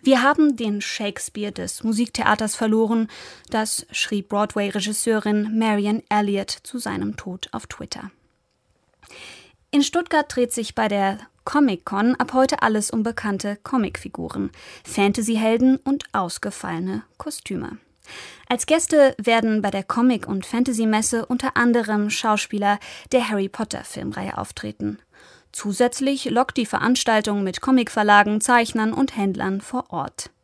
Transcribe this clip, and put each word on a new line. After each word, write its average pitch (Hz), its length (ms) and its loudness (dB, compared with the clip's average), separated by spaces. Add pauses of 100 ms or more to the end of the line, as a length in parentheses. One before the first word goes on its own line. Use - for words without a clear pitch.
„Wir 262 220 4
haben 294 320 4
den 208 260 -2
Shakespeare 208 680 -6
des - 320 -8
Musiktheaters 220 720 0
verloren“, 220 520 2 (440)
das 220 400 -2
schrieb - 380 -4
Broadway-Regisseurin 208 1300 0
Marianne 214 500 2
Elliott 202 400 0
zu - 300 -10
seinem 202 380 -6
Tod - 340 -10
auf - 160 -10
Twitter. - 420 -12 (1600)
In 285 100 6
Stuttgart 330 440 0
dreht 247 240 0
sich 226 240 -6
bei 220 140 0
der 196 280 0 (280)
Comic-Con 226 680 2
ab - 180 -4
heute 262 280 4
alles 214 300 0
um 220 120 0
bekannte 208 600 -4
Comicfiguren, 196 880 -4 (320)
Fantasy-Helden 226 920 2
und 269 340 -2
ausgefallene 185 920 -6 (140)
Kostüme. - 600 -8 (720)
Als 247 160 -2
Gäste 302 520 6
werden 220 440 2
bei 202 100 0
der 196 140 -4
Comic- 240 420 2
und 190 180 -4
Fantasy-Messe 226 800 0
unter 247 300 -2
anderem 214 540 4
Schauspieler 208 680 0 (340)
der 240 160 2
Harry-Potter-Filmreihe 196 1080 -6
auftreten. - 640 -8 (540)
Zusätzlich 240 720 -2
lockt 247 320 0
die 240 80 0
Veranstaltung 214 800 0
mit 185 160 -6
Comicverlagen, 208 800 4
Zeichnern 226 500 2
und 269 240 0
Händlern 196 460 -2
vor - 260 -8
Ort. - 440 -8 (120)